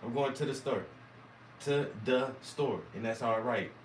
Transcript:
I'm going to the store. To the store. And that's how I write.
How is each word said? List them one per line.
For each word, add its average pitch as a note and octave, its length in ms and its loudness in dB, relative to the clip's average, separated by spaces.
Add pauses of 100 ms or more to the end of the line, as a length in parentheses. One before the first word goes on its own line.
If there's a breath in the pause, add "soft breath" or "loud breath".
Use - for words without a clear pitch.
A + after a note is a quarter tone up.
I'm A#2+ 100 -4
going C3+ 200 2
to D3+ 120 -2
the C#3 100 -2
store. A2+ 280 -2 (800)
To C#3+ 220 4 (180)
the B2+ 260 4 (100)
store. B2 380 0 (160)
And G2+ 100 -6
that's A2+ 160 0
how A#2 100 2
I A2+ 80 4
write. A2+ 320 0 (140)